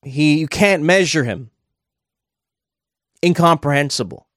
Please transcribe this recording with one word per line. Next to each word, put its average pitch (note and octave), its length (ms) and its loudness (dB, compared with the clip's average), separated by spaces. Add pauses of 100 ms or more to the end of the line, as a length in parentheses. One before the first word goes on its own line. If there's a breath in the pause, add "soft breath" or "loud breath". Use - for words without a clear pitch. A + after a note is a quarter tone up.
He, D3 380 0
you D#3 80 -4
can't G3 340 0
measure D#3+ 420 2
him. A2 280 -8 (1700)
Incomprehensible. C#3+ 1120 0